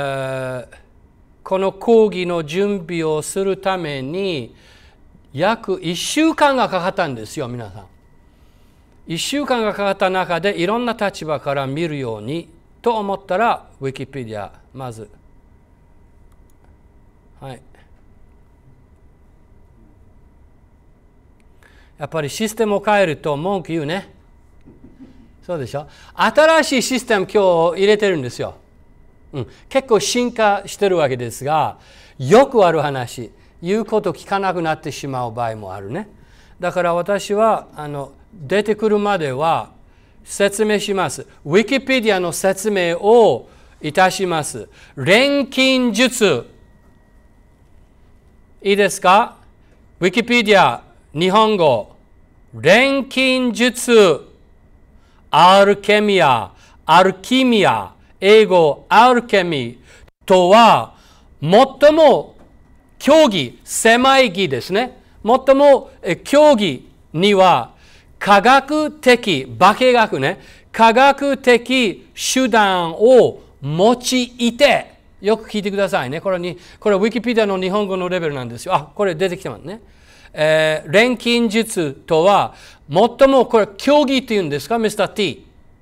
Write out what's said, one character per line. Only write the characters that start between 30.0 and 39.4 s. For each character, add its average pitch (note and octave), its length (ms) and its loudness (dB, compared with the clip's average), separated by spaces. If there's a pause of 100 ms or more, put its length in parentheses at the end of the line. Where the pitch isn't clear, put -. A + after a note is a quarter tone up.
進 A#3+ 320 -4
化 G#3 340 0
し - 100 -14
て G3+ 120 0
る F#3 80 2
わ D3+ 120 2
け B2+ 80 -4
で A#2+ 140 -10
す B2+ 140 -16
が、 C#3 340 -2 (400)
よ G3 280 4
く A#3+ 180 2
あ E3 80 2
る D#3+ 80 0
話、 C3 500 -8 (320)
言 G#3 180 -4
う G#3+ 40 -8
こ G#3+ 160 -2
と F3 120 -6
聞 - 140 -16
か G3 120 -4
な F#3+ 160 -4
く F3 80 -6
な D#3 120 -2
っ D3+ 60 -10
て C#3+ 120 -12
し - 140 -12
ま B2+ 200 -6
う A2+ 60 -10
場 A#2 160 -6
合 A2 80 -8
も G2 180 -14
あ G2+ 60 -14
る G2 100 -14
ね。 G3+ 180 -10 (520)
だ F3 120 -6
か F3+ 100 -4
ら E3+ 120 -2
私 G3 400 -4
は、 G#3 400 0
あ D3+ 140 -14
の、 C#3+ 240 -12 (200)
出 F3+ 320 -4
て G#3+ 100 -2
く G#3+ 140 -2
る G#3 100 2
ま G3+ 200 -2
で C#3+ 140 -4
は C#3 380 -4 (540)